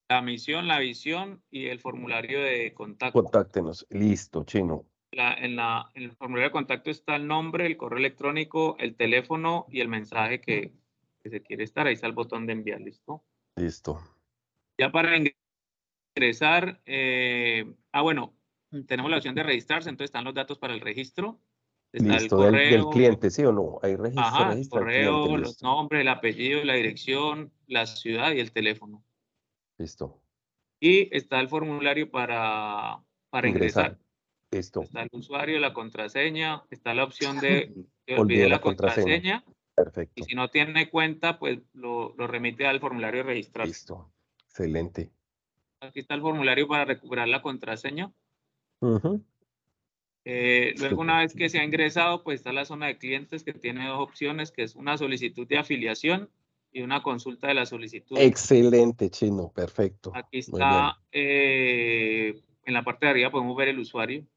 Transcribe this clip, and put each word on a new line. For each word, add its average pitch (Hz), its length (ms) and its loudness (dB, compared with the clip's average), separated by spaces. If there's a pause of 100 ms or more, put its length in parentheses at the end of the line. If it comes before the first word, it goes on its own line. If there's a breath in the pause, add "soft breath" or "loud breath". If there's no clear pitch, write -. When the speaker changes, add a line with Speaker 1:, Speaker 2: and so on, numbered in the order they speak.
(100)
Speaker 1:
la 127 100 4
misión, 139 480 -4
la 151 100 2
visión 160 720 -6
y 131 160 -10
el 127 140 -8
formulario 123 600 -6
de 120 320 -2
contacto. 110 480 0
Speaker 2:
Contáctenos. 92 680 0
Listo, 98 540 0
chino. 85 400 -2 (280)
Speaker 1:
La, 123 200 0
en 123 240 -6
la, 117 380 -4
en 131 100 -14
el 117 80 -14
formulario 123 360 -2
de 131 40 -14
contacto 135 380 -4
está 151 260 -4
el 147 100 -4
nombre, 160 400 -2
el 160 120 -2
correo 120 200 -6
electrónico, 156 800 -2
el 120 180 -4
teléfono 160 720 0
y 127 100 -4
el 117 80 -2
mensaje 110 520 -4
que, 107 340 -4 (480)
que 110 80 -14
se 104 120 -10
quiere 107 220 -8
estar. 147 220 -2
Ahí 120 80 2
está 117 120 -8
el 113 60 -4
botón 117 340 -6
de 113 60 -4
enviar, 107 280 -6
¿listo? 123 440 -16 (320)
Speaker 2:
Listo. 80 420 -6 (800)
Speaker 1:
Ya 135 120 0
para 165 280 4 (960)
ingresar, 156 720 2
eh, 123 880 0 (180)
ah, 143 100 2
bueno, 151 320 0 (520)
tenemos 131 240 -2
la 160 80 0
opción 131 160 -6
de 151 80 -2
registrarse, 151 480 -2
entonces 131 180 -8
están 120 160 -8
los 131 100 -8
datos 135 240 -6
para 127 160 -6
el 107 60 -8
registro. 131 600 -6 (520)
Está 110 240 2
el 110 60 2
Speaker 2:
Listo, 104 180 4
del, 104 120 8
del 139 280 8
Speaker 1:
correo. 98 100 0
Speaker 2:
cliente, 113 400 6
¿sí 147 140 2
o 120 80 6
no? 87 300 -2
Hay 98 140 0
registro, 117 280 -2
Speaker 1:
Ajá, 127 240 4
Speaker 2:
registro 123 300 -2
del 104 80 0
Speaker 1:
correo, 147 380 2
Speaker 2:
cliente, 151 180 2
Speaker 1:
los 123 80 -2
Speaker 2:
listo. 127 160 -10
Speaker 1:
nombres, 147 340 2
el 131 80 2
apellido, 127 560 0
la 135 80 0
dirección, 139 800 -2 (140)
la 120 200 0
ciudad 117 460 -2
y 131 80 0
el 117 100 -4
teléfono. 107 540 -4 (800)
Speaker 2:
Listo. - 380 -12 (600)
Speaker 1:
Y 185 360 4
está 135 240 -2
el 131 80 -2
formulario 147 640 -2
para, 110 920 -4 (280)
para 123 180 0
ingresar. 107 440 2
Speaker 2:
Ingresar. - 60 -18 (540)
Listo. 92 300 -4
Speaker 1:
Está 117 200 -10
el 113 100 -10
usuario, 143 460 -4
la 143 140 0
contraseña, 143 960 -4
está 120 240 -6
la 131 100 2
opción 139 360 -4
de 139 320 2 (180)
Speaker 2:
<laughs> - 160 -20
Speaker 1:
que 127 80 -4
Speaker 2:
Olvidé 113 60 4
Speaker 1:
olvidé 104 240 6
Speaker 2:
la 92 120 6
Speaker 1:
la - 40 2
Speaker 2:
contraseña. 117 840 2
Speaker 1:
contraseña. - 20 -20 (300)
Speaker 2:
Perfecto. - 420 0
Speaker 1:
Y 71 80 -10
si 123 100 -8
no 127 160 -2
tiene 156 400 2
cuenta, 160 480 0
pues 135 200 -2 (140)
lo, 120 440 -6
lo 120 100 -4
remite 120 400 -2
al 135 140 2
formulario 123 440 -4
de 131 60 -4
registrar. 113 360 -4
Speaker 2:
Listo. - 460 -12 (360)
Excelente. 82 600 -4 (720)
Speaker 1:
Aquí 135 180 -16
está 135 160 -8
el 147 60 -4
formulario 143 480 2
para 147 160 2
recuperar 120 440 -4
la 135 140 0
contraseña. 135 720 -8 (680)
Speaker 2:
Ujú. 139 440 2 (1000)
Speaker 1:
Eh, 123 540 2
luego, 139 180 -2
Speaker 2:
Súper. 160 80 -2
Speaker 1:
una 165 160 2
vez 160 140 0
que 170 140 0
se 175 100 -2
ha 151 60 2
ingresado, 165 580 2
pues 143 180 -6
está 123 120 -8
la 139 120 -4
zona 151 220 -8
de 131 120 -6
clientes 139 440 -8
que 151 120 -10
tiene 127 340 -8
dos 135 100 -6
opciones, 147 540 -6
que 127 100 -6
es - 140 -8
una 147 200 -4
solicitud 123 520 -6
de 143 100 0
afiliación 147 720 -2 (400)
y 127 120 -10
una 135 200 -4
consulta 127 460 -6
de 143 60 2
la 127 120 0
solicitud. 117 520 -10
Speaker 2:
Excelente, 120 920 8
Chino, 98 420 0
perfecto. 95 640 -2
Speaker 1:
Aquí 123 220 -10 (120)
Speaker 2:
Muy - 120 -4
Speaker 1:
está, 139 380 2 (140)
Speaker 2:
bien. 143 120 0
Speaker 1:
eh, 117 1200 2 (220)
en 127 100 -4
la 120 100 0
parte 120 220 0
de 143 40 6
arriba 127 200 4
podemos 127 260 -2
ver 135 120 2
el 135 120 -2
usuario, 123 440 -6 (120)